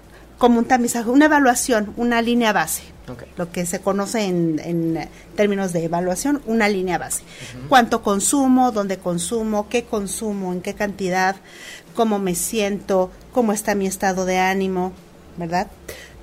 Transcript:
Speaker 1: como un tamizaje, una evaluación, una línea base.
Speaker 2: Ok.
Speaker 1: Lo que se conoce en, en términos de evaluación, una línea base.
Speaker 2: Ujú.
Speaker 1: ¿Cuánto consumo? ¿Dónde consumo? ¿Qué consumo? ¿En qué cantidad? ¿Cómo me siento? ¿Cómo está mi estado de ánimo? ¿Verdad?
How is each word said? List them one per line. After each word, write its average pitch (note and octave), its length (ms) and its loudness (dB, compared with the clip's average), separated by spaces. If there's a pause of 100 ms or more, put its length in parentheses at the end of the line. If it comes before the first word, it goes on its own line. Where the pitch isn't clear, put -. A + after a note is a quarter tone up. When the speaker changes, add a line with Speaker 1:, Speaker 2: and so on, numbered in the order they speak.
(380)
Speaker 1:
como A#3+ 220 6
un A3+ 60 0
tamizaje, A#3+ 440 0
una C#4+ 160 6
evaluación, B3 720 4
una A#3 240 2
línea A#3 300 2
base. F3 320 0 (240)
Speaker 2:
Ok. B2 160 -14 (140)
Speaker 1:
Lo F3 140 -6
que F3+ 140 -4
se F#3 160 -4
conoce G3+ 440 -2
en, E3+ 380 0
en E3 460 -2 (260)
términos G3 380 0
de E3 100 -2
evaluación, F3+ 600 -2
una A3+ 240 2
línea F#3 280 -2
base. - 240 -8 (380)
Speaker 2:
Ujú. B2+ 80 -12
Speaker 1:
¿Cuánto A#3 340 4
consumo? B3+ 680 2
¿Dónde G3 260 -2
consumo? G#3 720 -2
¿Qué A#3+ 140 -2
consumo? G3+ 680 -4
¿En F3+ 80 -6
qué G3+ 120 -8
cantidad? F#3+ 640 -2 (600)
¿Cómo A3 220 0
me F#3+ 160 -2
siento? G3 800 0 (220)
¿Cómo A3+ 180 2
está G#3 240 -2
mi G3 120 0
estado F#3+ 380 -2
de F#3 140 0
ánimo? F#3 540 0 (440)
¿Verdad? F3 300 -4 (560)